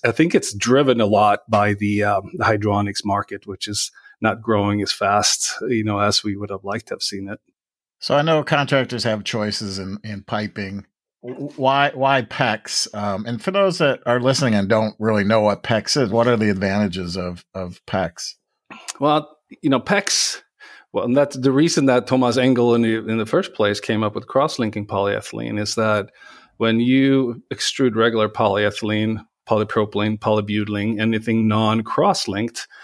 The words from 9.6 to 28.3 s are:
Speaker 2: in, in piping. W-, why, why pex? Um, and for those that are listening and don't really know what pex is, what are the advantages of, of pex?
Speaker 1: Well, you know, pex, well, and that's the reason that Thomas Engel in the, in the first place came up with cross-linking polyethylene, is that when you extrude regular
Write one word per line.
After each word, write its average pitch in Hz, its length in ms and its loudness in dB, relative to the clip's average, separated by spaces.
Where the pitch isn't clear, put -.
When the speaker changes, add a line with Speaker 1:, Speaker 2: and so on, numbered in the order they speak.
Speaker 2:
in, 98 260 -8
in 104 180 -10
piping. 101 640 -8
W-, 131 340 -10
why, 139 360 2
why 135 300 2
pex? - 720 -2
Um, 104 320 -4
and 117 160 -6
for - 80 -4
those 190 280 2
that 143 280 2
are 123 140 2
listening 131 340 2
and 98 160 0
don't 110 280 2
really 107 260 2
know 110 180 4
what 104 200 0
pex 113 380 0
is, 117 80 2
what 117 200 2
are 120 80 4
the 107 120 2
advantages 95 680 -2
of, 87 340 -8
of 90 340 -10
pex? - 500 -4
Speaker 1:
Well, 151 360 0
you 151 80 0
know, 131 120 4
pex, - 600 -2
well, 95 120 -2
and 120 120 2
that's 143 200 2
the 131 160 2
reason 151 340 2
that 123 200 2
Thomas 127 320 2
Engel 123 360 4
in 117 80 4
the, 113 140 2
in 113 120 -2
the 107 80 -2
first - 260 0
place 104 280 0
came 110 220 -2
up 104 120 -2
with 104 140 -8
cross-linking 113 580 -2
polyethylene, 104 720 -4
is 104 140 -4
that 107 360 0
when 113 240 2
you 131 640 2
extrude 113 440 0
regular 113 340 2